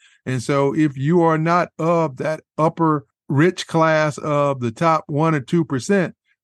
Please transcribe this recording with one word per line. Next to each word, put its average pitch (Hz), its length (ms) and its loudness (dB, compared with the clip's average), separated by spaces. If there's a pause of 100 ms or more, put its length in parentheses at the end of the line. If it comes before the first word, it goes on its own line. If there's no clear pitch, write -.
(280)
And 127 160 -4
so 139 320 0
if 156 200 0
you 156 280 2
are 160 160 2
not 170 300 0 (100)
of 160 380 -2
that 151 240 -6 (180)
upper 156 480 0 (200)
rich 156 380 0
class 156 540 0
of 143 400 -2
the 120 100 -4
top 160 380 0
one 160 260 0
or 151 60 -2
two 165 260 0
percent, 143 480 -2 (300)